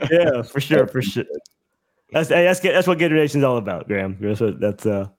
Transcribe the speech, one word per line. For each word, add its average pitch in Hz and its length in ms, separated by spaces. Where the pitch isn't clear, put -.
Yeah, 156 320
for - 180
sure, 151 260
for 127 160
sure. 104 220
That's, 156 160
hey, 175 160
that's, 180 160
that's 180 260
what 175 120
Gator 156 180
Nation's 143 280
all 127 120
about, 95 300
Graham. 98 340
That's 104 200
what, 107 200
that's, 104 260
uh, 98 220